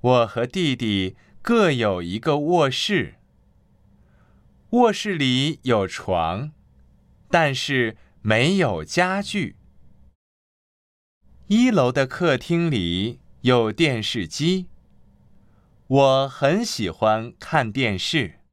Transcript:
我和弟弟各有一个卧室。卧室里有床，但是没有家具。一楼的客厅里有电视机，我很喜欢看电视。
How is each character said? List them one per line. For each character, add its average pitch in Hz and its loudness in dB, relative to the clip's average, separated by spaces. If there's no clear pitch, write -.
我 123 4
和 117 -4
弟 147 -2
弟 101 -2
各 214 2
有 104 0
一 87 -6
个 147 0
卧 156 2
室。 127 -4
卧 233 4
室 196 -4
里 135 0
有 107 2
床， 92 -4
但 156 2
是 127 -2
没 123 2
有 101 -2
家 185 -2
具。 196 -6
一 240 4
楼 139 2
的 135 0
客 151 0
厅 170 -2
里 95 -2
有 117 4
电 131 0
视 104 -6
机， 180 -2
我 135 4
很 156 0
喜 101 -6
欢 110 -2
看 131 -2
电 110 -2
视。 104 -4